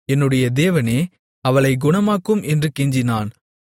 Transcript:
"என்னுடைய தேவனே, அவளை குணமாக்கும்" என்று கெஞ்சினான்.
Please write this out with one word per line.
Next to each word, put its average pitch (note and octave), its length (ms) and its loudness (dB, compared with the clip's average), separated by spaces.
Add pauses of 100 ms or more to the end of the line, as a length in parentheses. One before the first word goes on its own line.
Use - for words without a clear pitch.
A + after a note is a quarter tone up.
"என்னுடைய C3+ 500 2
தேவனே, D3 520 0 (340)
அவளை C3+ 380 2
குணமாக்கும்" G3+ 640 0
என்று D3+ 360 -2
கெஞ்சினான். A#2+ 500 -2 (480)